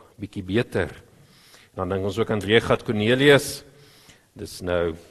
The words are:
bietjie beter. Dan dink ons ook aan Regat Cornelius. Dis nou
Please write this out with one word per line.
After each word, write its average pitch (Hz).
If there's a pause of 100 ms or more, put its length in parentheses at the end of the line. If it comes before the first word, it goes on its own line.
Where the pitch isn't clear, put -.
(180)
bietjie 101
beter. 98 (840)
Dan 95
dink 95
ons 98
ook 113
aan 107
Regat 110
Cornelius. 127 (720)
Dis -
nou 87 (160)